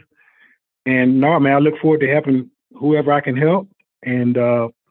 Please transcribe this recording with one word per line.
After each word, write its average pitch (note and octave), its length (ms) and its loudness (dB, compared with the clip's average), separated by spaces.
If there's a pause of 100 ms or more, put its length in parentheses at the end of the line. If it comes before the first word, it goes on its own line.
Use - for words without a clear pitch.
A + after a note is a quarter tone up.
(840)
And C3 340 2
no, D3+ 200 2
man, C#3 160 2
I - 20 2
look D3 240 0
forward D#3 200 2
to C#3 60 0
helping C#3 440 -2 (240)
whoever D3 360 -2
I C#3+ 100 0
can C3 140 -6
help. E3+ 320 0 (360)
And, B2 340 -2
uh, A#2+ 300 0 (240)